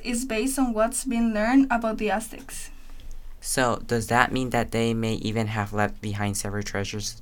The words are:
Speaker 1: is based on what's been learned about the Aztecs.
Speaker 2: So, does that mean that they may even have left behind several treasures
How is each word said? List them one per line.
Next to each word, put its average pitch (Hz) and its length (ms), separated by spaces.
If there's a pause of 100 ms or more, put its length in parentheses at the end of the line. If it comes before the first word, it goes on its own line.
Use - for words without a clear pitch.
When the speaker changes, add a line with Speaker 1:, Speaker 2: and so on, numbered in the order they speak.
Speaker 1:
is 233 220
based 254 340
on 247 140
what's 220 320
been 233 280
learned 240 380
about 226 260
the 214 140
Aztecs. - 580 (720)
Speaker 2:
So, 120 460
does 113 200
that 123 240
mean 127 200
that 117 180
they 117 240
may 113 220
even 110 320
have 104 260
left 104 260
behind 104 380
several 101 240
treasures 101 600